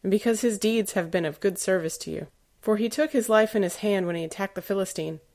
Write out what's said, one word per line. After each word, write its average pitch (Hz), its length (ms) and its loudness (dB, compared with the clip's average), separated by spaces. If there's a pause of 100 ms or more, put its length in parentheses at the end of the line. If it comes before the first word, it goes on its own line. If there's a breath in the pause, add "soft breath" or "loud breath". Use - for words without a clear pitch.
and 190 80 -2
because 214 320 2
his 220 160 2
deeds 214 340 0
have 170 180 -2
been 175 140 0
of 156 160 -4
good 190 180 0
service 175 400 0
to - 120 -10
you. 156 160 -6 (340)
For 214 160 2
he 220 120 0
took 302 240 0
his 220 160 2
life 220 260 4
in 208 80 2
his 175 140 -2
hand 196 300 0
when 170 100 -2
he 165 80 -4
attacked 190 320 -6
the 180 60 -8
Philistine 175 580 -4 (140)